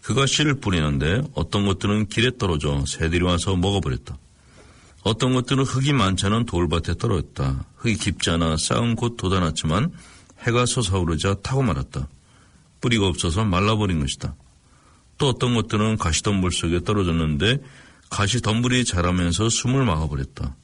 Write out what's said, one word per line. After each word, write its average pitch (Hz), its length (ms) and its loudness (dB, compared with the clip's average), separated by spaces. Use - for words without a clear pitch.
그가 131 240 0
씨를 - 300 2
뿌리는데 76 640 0
어떤 101 320 -2
것들은 101 420 0
길에 120 300 0
떨어져 73 500 0
새들이 82 360 0
와서 90 320 2
먹어버렸다. 90 640 -2
어떤 120 300 0
것들은 127 300 0
흙이 135 300 0
많지 95 320 2
않은 113 200 2
돌밭에 87 520 0
떨어졌다. 69 680 -2
흙이 113 200 -2
깊지 87 360 -2
않아 82 260 2
싹은 117 380 0
곧 117 220 -4
돋아났지만 92 760 0
해가 123 240 2
솟아오르자 95 760 0
타고 135 200 -2
말았다. 73 460 -2
뿌리가 113 260 2
없어서 87 380 0
말라버린 98 540 2
것이다. - 360 -6
또 143 120 0
어떤 123 240 0
것들은 110 440 0
가시덤불 92 540 0
속에 82 320 0
떨어졌는데 87 760 0
가시덤불이 117 760 0
자라면서 90 640 0
숨을 127 360 2
막아버렸다. 71 800 -2